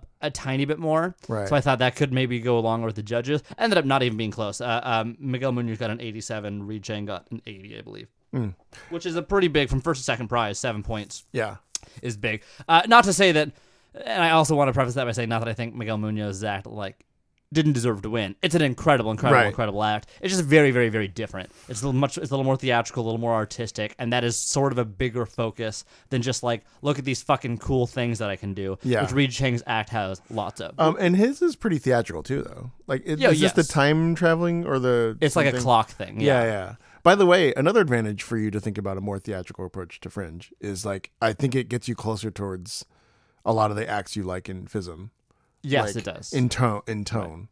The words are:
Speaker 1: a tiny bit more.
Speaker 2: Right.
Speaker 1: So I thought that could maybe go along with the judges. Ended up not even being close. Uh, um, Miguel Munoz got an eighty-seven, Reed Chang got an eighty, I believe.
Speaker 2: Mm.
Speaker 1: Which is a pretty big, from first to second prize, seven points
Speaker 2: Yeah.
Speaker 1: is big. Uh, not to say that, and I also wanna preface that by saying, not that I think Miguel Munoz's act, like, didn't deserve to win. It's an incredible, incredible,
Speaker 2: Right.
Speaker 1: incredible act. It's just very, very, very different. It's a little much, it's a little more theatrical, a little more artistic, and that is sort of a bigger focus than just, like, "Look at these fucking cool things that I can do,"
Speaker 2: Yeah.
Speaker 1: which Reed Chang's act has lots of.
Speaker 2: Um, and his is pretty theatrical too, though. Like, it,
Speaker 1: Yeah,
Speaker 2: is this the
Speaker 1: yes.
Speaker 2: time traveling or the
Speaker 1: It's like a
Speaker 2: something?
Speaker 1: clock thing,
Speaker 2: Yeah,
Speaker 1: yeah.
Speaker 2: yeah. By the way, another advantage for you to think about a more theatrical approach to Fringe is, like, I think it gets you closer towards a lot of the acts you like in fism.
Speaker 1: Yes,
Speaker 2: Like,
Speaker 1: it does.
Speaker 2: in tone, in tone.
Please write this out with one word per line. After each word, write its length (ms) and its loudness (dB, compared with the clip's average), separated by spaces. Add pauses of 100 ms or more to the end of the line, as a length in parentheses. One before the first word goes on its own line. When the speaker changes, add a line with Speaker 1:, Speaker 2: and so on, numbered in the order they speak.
(200)
Speaker 1:
a 100 -4
tiny 360 -2
bit 120 -4
more. 380 0 (100)
Speaker 2:
Right. 220 -4
Speaker 1:
So 80 2
I 40 4
thought 200 2
that 160 2
could 160 0
maybe 260 0
go 200 2
along 240 0
with 120 -4
the 80 -8
judges. 400 -2 (160)
Ended 200 2
up 60 2
not 200 2
even 120 -2
being 140 -2
close. 300 -6
Uh, 240 -2
um, 340 -2
Miguel 340 -4
Munoz 260 -4
got 120 -4
an 100 -6
eighty-seven, 640 -8
Reed 180 -10
Chang 220 -6
got 260 -10
an 140 -10
eighty, 300 -16
I 40 -16
believe. 260 -16 (260)
Speaker 2:
Mm. 220 -4 (360)
Speaker 1:
Which 160 -8
is 100 -4
a 60 -4
pretty 260 2
big, 200 2
from 120 0
first 220 -2
to 20 -12
second 240 -4
prize, 320 0
seven 240 -4
points 480 -8
Speaker 2:
Yeah. 240 -4 (460)
Speaker 1:
is 140 -6
big. 280 -4 (240)
Uh, 180 8
not 180 10
to 80 2
say 200 6
that, 180 2 (440)
and 280 -2
I 80 4
also 240 6
wanna 180 4
preface 220 0
that 120 0
by 60 -2
saying, 180 -2
not 100 0
that 80 -4
I 60 -4
think 200 -6
Miguel 240 -4
Munoz's 460 -4
act, 240 -4
like, 360 -12 (480)
didn't 200 4
deserve 300 0
to 80 -8
win. 320 -4
It's 120 0
an 80 6
incredible, 480 2
incredible, 300 4
Speaker 2:
Right. 80 4
Speaker 1:
incredible 340 -4
act. 260 -2 (120)
It's 120 -4
just 140 0
very, 240 6
very, 180 4
very 200 -2
different. 420 -10 (180)
It's 140 -8
a 40 -4
little 120 0
much, 180 0
it's 140 -6
a 20 -2
little 120 -2
more 120 2
theatrical, 460 0
a 40 -2
little 120 -2
more 160 0
artistic, 640 -4
and 140 -2
that 100 2
is 140 0
sort 340 0
of 80 -2
a 60 0
bigger 420 -4
focus 580 -6 (260)
than 120 0
just, 220 -2
like, 180 -2 (200)
"Look 180 0
at 40 -8
these 200 -4
fucking 340 0
cool 300 0
things 320 -2
that 100 -4
I 60 -4
can 180 -8
do," 300 -6
Speaker 2:
Yeah. 180 2
Speaker 1:
which 80 0
Reed 220 2
Chang's 340 -2
act 220 -2
has 420 -6
lots 300 -6
of. 180 -10
Speaker 2:
Um, 220 4
and 160 4
his 260 4
is 140 0
pretty 220 0
theatrical 440 0
too, 200 -4
though. 280 -12 (160)
Like, 180 -2
it, 140 -2
Speaker 1:
Yeah, 120 6
Speaker 2:
is 100 6
this 140 6
the 80 6
Speaker 1:
yes. 60 6
Speaker 2:
time 460 4
traveling 500 2
or 140 0
the 420 2
Speaker 1:
It's 140 2
like 120 4
a 40 4
Speaker 2:
something? 140 -2
Speaker 1:
clock 260 4
thing, 300 -8
Speaker 2:
Yeah, 240 4
Speaker 1:
yeah. 80 2
Speaker 2:
yeah. 220 -6 (280)
By 140 8
the 100 8
way, 300 6
another 240 4
advantage 420 2
for 140 -4
you 160 0
to 80 -2
think 180 -6
about 200 -6
a 20 -8
more 180 -4
theatrical 480 -10
approach 360 -12
to 80 -12
Fringe 500 -12
is, 260 -8
like, 240 -6 (100)
I 120 0
think 240 -2
it 140 -2
gets 180 -6
you 80 -4
closer 340 -4
towards 540 -10 (600)
a 100 0
lot 180 2
of 40 -4
the 120 -6
acts 260 -6
you 80 -6
like 280 -6
in 160 -12
fism. 420 -10 (540)
Speaker 1:
Yes, 320 0
Speaker 2:
Like, 20 -4
Speaker 1:
it 80 -6 (100)
does. 180 -14
Speaker 2:
in 180 2
tone, 360 0
in 180 -6
tone. 460 -6